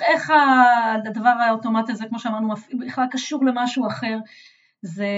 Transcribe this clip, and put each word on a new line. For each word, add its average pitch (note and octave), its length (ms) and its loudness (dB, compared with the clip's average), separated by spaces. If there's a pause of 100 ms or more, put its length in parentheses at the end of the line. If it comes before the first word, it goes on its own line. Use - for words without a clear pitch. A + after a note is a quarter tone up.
איך - 300 0
ה-, B3 640 6
הדבר G#3+ 340 -2
האוטומטי A3+ 640 0
הזה, A3 160 -8
כמו A3+ 100 -8
שאמרנו, A3 300 -4
מפ-, A#3+ 380 -8
בכלל B3+ 240 -2
קשור C4+ 340 -4
למשהו B3 420 0
אחר, A3 320 -6 (640)
זה, G3 240 -6 (100)